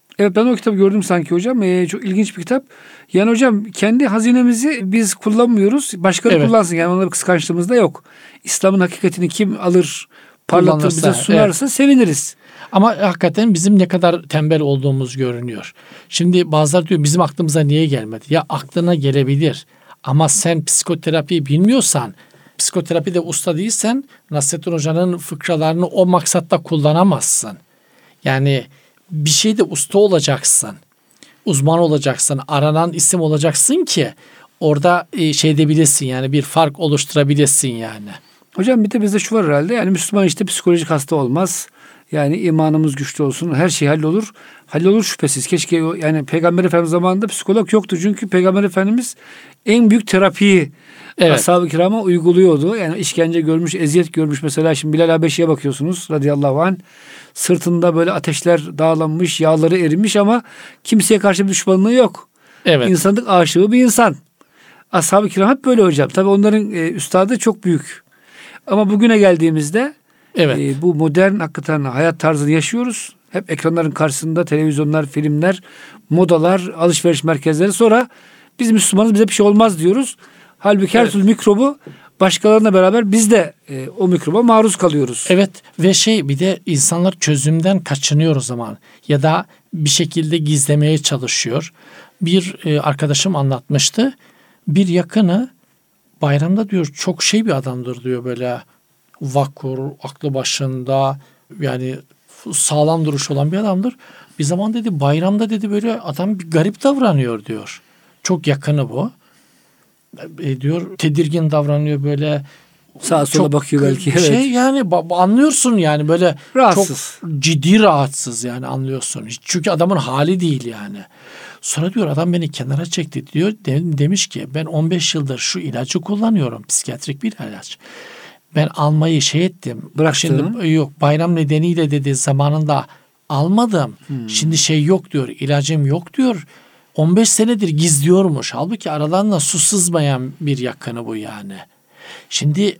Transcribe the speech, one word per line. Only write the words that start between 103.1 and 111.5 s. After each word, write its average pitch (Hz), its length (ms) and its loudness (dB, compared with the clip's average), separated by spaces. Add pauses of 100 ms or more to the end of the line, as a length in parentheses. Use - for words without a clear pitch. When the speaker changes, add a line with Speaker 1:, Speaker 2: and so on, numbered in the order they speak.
Speaker 2:
olan 143 200 -2
bir 185 60 -2
adamdır. 208 380 -2 (440)
Bir 156 40 -4
zaman 185 300 -2
dedi 220 260 -4
bayramda 180 500 0
dedi 214 220 -4
böyle 220 280 -2
adam 185 400 -6
bir 165 120 -16
garip 165 320 0
davranıyor 151 640 0
diyor. 107 360 -12 (420)
Çok 170 240 -4
yakını 143 420 -2
bu. 143 220 -6 (1300)
E, 135 220 -6
diyor 170 360 -6
tedirgin 160 540 0